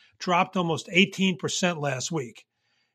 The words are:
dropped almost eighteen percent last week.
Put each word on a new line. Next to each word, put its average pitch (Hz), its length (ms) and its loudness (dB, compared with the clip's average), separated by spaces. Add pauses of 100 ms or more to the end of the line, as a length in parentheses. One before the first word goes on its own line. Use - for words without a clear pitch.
(180)
dropped 185 380 2
almost 165 340 0
eighteen 190 460 2
percent 170 440 -2
last 135 300 -4
week. 131 360 -8 (480)